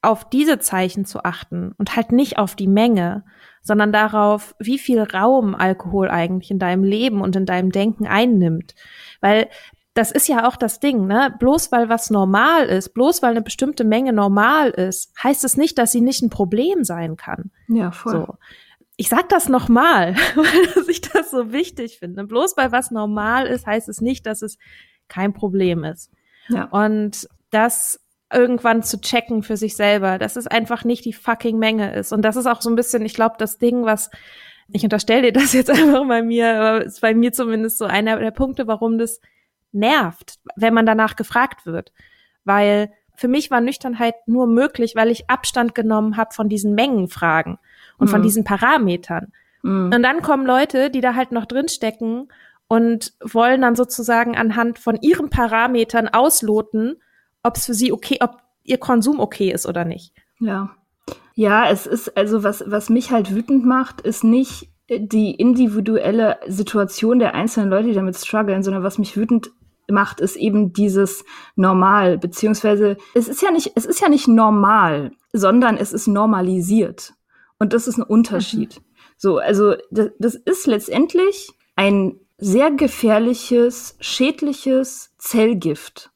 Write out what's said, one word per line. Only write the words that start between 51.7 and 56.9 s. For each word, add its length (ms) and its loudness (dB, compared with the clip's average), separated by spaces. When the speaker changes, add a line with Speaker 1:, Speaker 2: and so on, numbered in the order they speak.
Speaker 1:
und 540 0
wollen 400 2
dann 140 4
sozusagen 600 -2
anhand 420 -2
von 220 -2
ihren 280 2
Parametern 800 0
ausloten, 880 0